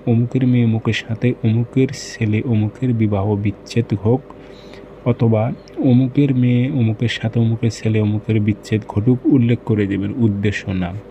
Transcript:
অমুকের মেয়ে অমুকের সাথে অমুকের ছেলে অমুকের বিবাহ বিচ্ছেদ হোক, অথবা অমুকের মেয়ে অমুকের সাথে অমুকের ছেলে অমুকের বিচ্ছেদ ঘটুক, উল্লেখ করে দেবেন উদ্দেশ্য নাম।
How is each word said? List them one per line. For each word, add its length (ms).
অমুকের 400
মেয়ে 180
অমুকের 280
সাথে 420
অমুকের 480
ছেলে 500
অমুকের 500
বিবাহ 420
বিচ্ছেদ 600
হোক, 160
অথবা 480
অমুকের 560
মেয়ে 360
অমুকের 380
সাথে 320
অমুকের 300
ছেলে 300
অমুকের 400
বিচ্ছেদ 480
ঘটুক, 380
উল্লেখ 380
করে 220
দেবেন 300
উদ্দেশ্য 540
নাম। 240